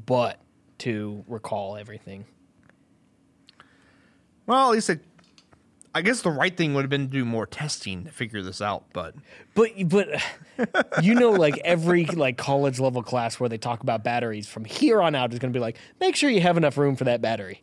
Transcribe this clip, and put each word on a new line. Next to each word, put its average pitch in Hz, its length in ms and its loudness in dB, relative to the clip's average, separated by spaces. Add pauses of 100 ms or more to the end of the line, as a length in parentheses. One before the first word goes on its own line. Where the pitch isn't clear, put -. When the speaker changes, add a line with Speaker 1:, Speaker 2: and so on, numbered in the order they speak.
Speaker 1:
but 120 340 0 (380)
to 104 500 -6
recall 104 480 -8
everything. 104 480 -18 (2250)
Speaker 2:
Well, 262 220 4
at 233 60 4
least 220 160 2
it, 160 100 -2 (920)
I 165 80 -2
guess 226 200 2
the 180 80 0
right 165 260 0
thing 147 180 0
would 139 80 2
have 135 80 -4
been 143 160 -2
to 131 60 -8
do 135 120 -2
more 113 220 -2
testing 98 580 -8
to 156 60 -16
figure 110 320 -8
this 92 200 -10
out, 101 300 -4
but 82 220 -10 (400)
Speaker 1:
But, 220 160 4 (180)
but 190 200 2 (500)
<laughs> 262 440 0
you 202 120 6
know, 240 160 6
like, 160 340 4
every, 170 400 4
like, 147 320 0
college 139 420 0
level 127 240 0
class 117 380 -4
where 123 80 0
they 113 100 -6
talk 117 240 -6
about 113 220 0
batteries 117 420 -2
from - 180 -12
here 214 380 2
on 160 120 4
out 127 180 0
is 120 60 -6
gonna 127 140 -4
be 127 60 -2
like, 117 200 -4 (220)
"Make 370 160 2
sure 285 140 4
you 208 120 4
have 175 140 4
enough 151 200 2
room 143 200 2
for 131 80 -4
that 120 180 2
battery." 104 400 -4